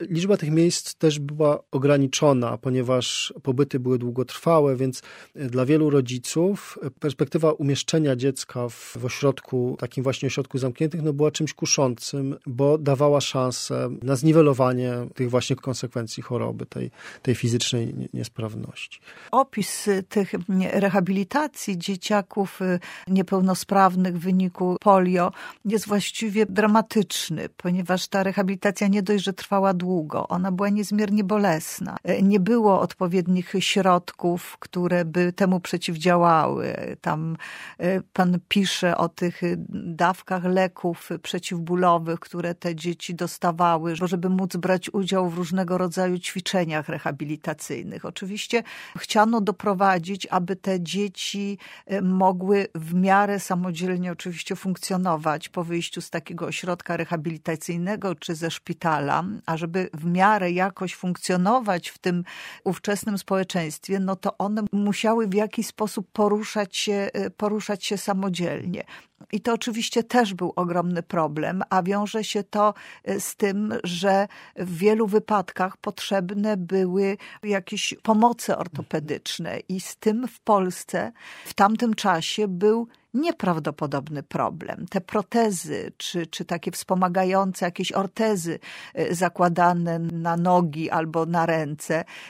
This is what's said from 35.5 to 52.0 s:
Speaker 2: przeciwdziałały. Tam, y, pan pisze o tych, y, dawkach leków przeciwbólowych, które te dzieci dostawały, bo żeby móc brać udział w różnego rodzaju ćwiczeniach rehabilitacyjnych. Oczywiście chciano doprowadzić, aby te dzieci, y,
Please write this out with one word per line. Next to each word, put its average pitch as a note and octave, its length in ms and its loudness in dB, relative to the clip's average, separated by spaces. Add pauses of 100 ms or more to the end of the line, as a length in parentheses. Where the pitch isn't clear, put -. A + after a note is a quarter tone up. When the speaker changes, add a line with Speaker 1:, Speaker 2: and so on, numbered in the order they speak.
Speaker 2:
przeciwdziałały. E3 1400 2
Tam, D#3+ 360 -4 (460)
y, F3+ 200 0 (100)
pan F3+ 260 4 (100)
pisze F#3 480 2
o E3+ 120 2
tych, - 340 -4
y, F3 140 0 (120)
dawkach F3 760 -2
leków F#3 640 0 (140)
przeciwbólowych, E3+ 1000 0
które F3 340 -6
te E3+ 200 -4
dzieci E3+ 400 -6
dostawały, E3+ 840 0
bo F#3 60 0
żeby F3+ 220 0
móc F#3 280 0
brać F3+ 340 0
udział F#3 400 0
w E3 60 -6
różnego F3+ 420 -2
rodzaju F#3 400 0
ćwiczeniach E3 680 -2
rehabilitacyjnych. D3+ 1160 -6
Oczywiście G#3 580 -4 (360)
chciano A3 420 2
doprowadzić, F#3+ 920 0
aby F#3 260 0
te F#3+ 240 -2
dzieci, G3+ 800 -4 (340)
y, G3 100 -2